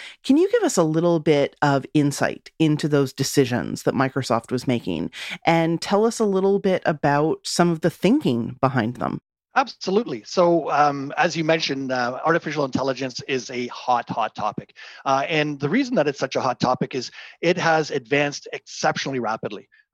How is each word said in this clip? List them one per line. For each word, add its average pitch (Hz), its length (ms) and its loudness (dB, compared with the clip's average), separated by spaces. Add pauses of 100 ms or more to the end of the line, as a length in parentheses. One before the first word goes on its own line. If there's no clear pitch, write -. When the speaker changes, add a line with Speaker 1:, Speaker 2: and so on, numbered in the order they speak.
(240)
Speaker 1:
can 269 140 4
you 370 140 4
give 466 120 2
us 311 140 0
a 180 60 4
little 165 360 2
bit 147 420 2
of 139 320 2
insight - 680 0
into 151 280 2
those 139 260 2
decisions 120 680 0
that - 100 0
Microsoft 127 580 -2
was 123 160 -2
making 95 440 -2 (340)
and 165 360 2
tell 208 240 2
us 226 140 -2
a 226 60 2
little 196 340 2
bit 190 260 0
about 147 580 0
some 175 260 2
of 160 120 0
the 175 80 2
thinking 143 720 0
behind 123 360 0
them? - 220 -4 (360)
Speaker 2:
Absolutely. 202 680 -2
So, 170 460 2
um, 143 480 2
as 156 180 0
you 165 80 -2
mentioned, 151 480 0
uh, 127 320 -2
artificial 156 400 0
intelligence 131 640 -4
is 127 220 -4
a 123 180 -6
hot, 120 400 -2
hot 110 280 -4
topic. 104 400 -8 (280)
Uh, 135 240 0
and 151 320 -2
the 135 80 -2
reason 247 280 0
that 147 120 2
it's 143 120 -4
such 135 160 -4
a 127 60 0
hot 123 180 -2
topic 127 340 0
is 127 160 -6 (320)
it 175 160 2
has 160 320 2
advanced 143 640 -2
exceptionally - 640 -4
rapidly. 107 500 -6 (260)